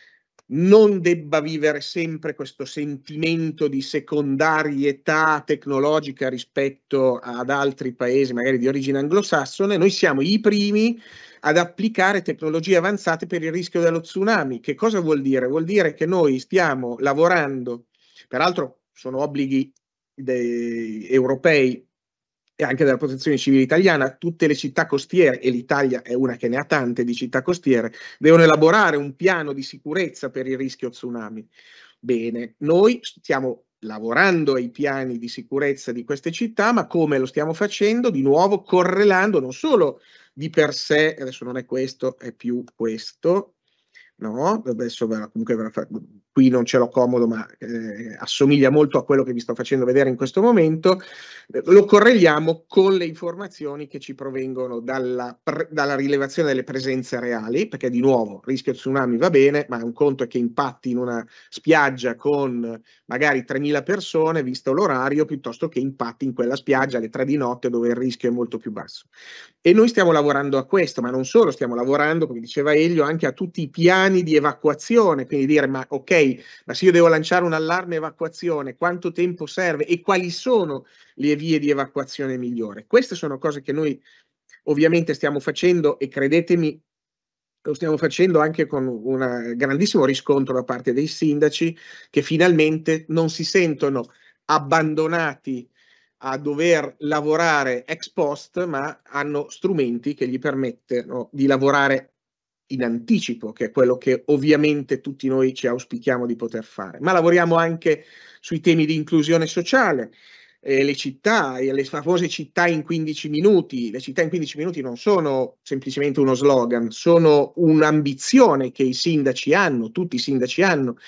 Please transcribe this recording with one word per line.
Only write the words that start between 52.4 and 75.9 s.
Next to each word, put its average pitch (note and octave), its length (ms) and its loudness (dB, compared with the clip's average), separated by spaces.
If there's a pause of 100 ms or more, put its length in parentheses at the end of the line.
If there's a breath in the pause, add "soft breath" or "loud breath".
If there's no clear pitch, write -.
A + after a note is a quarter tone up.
con F#3+ 280 4
le F3 100 0
informazioni D#3 840 -10
che C#3+ 120 -14
ci C3+ 160 -16
provengono C3 680 -8
dalla B2 600 -6
pre-, D#3 300 -6
dalla C#3+ 240 -2
rilevazione C#3 540 -2
delle C3 160 -2
presenze C3 560 -6
reali, A#2 480 -4
perché C3 200 -6
di A#2+ 120 -2
nuovo A#2 420 2
rischio C3 300 -4
tsunami C3 420 -2
va D3 140 2
bene, C#3+ 400 4
ma A#2+ 120 -6
un A#2 120 -8
conto C#3 320 0
è - 20 -12
che A#2+ 100 -6
impatti B2 520 -4
in B2 80 -2
una A#2+ 280 -4 (220 soft breath)
spiaggia C3 680 0
con B2 680 -4 (240 soft breath)
magari C3 400 0
tremila C#3+ 380 -2
persone, D#3+ 600 -2
visto C3 300 -4
l'orario, C#3+ 500 0
piuttosto C3 460 -6
che - 100 -6
impatti C3 460 -6
in B2+ 80 -4
quella B2 240 -2
spiaggia C3+ 400 0
alle A2 120 -6
tre C3 140 -4
di C3+ 140 -2
notte B2 320 -4
dove A#2+ 200 0
il A#2+ 60 0
rischio B2 340 -4
è A#2 40 -2
molto A#2+ 240 -6
più A2+ 140 -10
basso. - 360 -14 (540 loud breath)
E F3 100 6
noi A3 160 8
stiamo G3 240 4
lavorando C#3+ 460 2
a C3 80 -2
questo, F3 360 0
ma A#2+ 100 -4
non C3 140 -2
solo, G#3 260 4
stiamo B2 240 -4
lavorando, D3 520 0
come A#2+ 140 -8
diceva C#3+ 320 -2
Elio, D#3+ 300 4
anche D#3+ 220 -2
a C#3 60 -2
tutti F3 300 -6
i D3 80 -6
piani F#3 520 4
di D#3+ 140 2
evacuazione, D3+ 920 2
quindi C#3 200 -2
dire, D3 200 4
ma C3 220 -4
ok, D3+ 360 2 (420 loud breath)